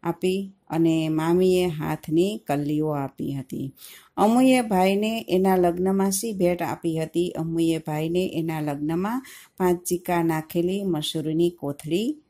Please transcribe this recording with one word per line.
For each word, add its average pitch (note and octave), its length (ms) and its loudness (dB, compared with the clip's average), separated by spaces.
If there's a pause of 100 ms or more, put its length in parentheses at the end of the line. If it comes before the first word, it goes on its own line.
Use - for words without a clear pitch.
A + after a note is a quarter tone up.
આપી F#3+ 500 -4 (160)
અને D#3+ 400 2
મામીએ F3+ 580 2
હાથની D#3+ 800 -2
કલ્લીઓ D3 420 -2
આપી C#3 440 -4
હતી. C3+ 420 -8 (420)
અમુએ B3+ 440 4
ભાઈને G#3 680 0
એના F#3+ 280 4
લગ્નમાં F#3 540 2
શી G#3+ 220 -4
ભેટ F3+ 300 0
આપી D#3+ 360 -4
હતી? E3+ 320 -2
અમુએ E3 480 0
ભાઈને D#3+ 560 -2
એના E3 260 -4
લગ્નમાં D#3+ 640 -4 (340)
પાંચ F3+ 260 2
ચીકા F3 400 0
નાખેલી E3+ 600 -2
મસૂરીની D#3+ 680 0
કોથળી E3+ 680 -4 (140)